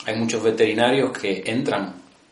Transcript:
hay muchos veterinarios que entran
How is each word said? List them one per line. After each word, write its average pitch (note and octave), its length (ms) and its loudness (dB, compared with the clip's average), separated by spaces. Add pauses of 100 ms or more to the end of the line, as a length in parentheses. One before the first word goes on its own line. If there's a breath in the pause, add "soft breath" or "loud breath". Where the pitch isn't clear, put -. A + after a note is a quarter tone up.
hay A2 120 -4
muchos A2+ 260 -2
veterinarios A#2 760 2
que F#2+ 280 -4
entran G#2 580 -4 (280)